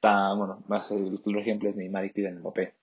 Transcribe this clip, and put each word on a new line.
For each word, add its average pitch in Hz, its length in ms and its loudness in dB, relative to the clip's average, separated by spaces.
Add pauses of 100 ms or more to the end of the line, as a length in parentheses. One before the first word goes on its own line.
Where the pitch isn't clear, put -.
Ta-, 98 340 6
bueno, 98 320 -4
más 104 240 -2
el, 98 340 -2
el 104 140 0
ejemplo 104 320 0
es 101 60 -6
Neymar 95 300 -4
y 95 40 -6
Kylian 92 300 -4
Mbappé. 92 420 -4